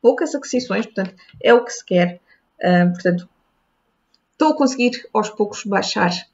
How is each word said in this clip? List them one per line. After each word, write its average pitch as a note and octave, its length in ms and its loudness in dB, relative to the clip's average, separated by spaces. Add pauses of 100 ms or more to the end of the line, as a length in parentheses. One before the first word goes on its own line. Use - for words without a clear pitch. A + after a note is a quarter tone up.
poucas C#4+ 340 0
aquisições, B3 500 -4
portanto, F#3+ 280 -8 (280)
é A#3 120 6
o B3 100 6
que - 80 -12
se - 140 -14
quer. F3 340 0 (420)
Ah, F3+ 300 4
portanto, F3 380 -2 (1040)
estou D#4 160 2
a D4 80 0
conseguir B3+ 340 0 (220)
aos G#3+ 160 -2
poucos - 340 -6
baixar G3 480 -2 (220)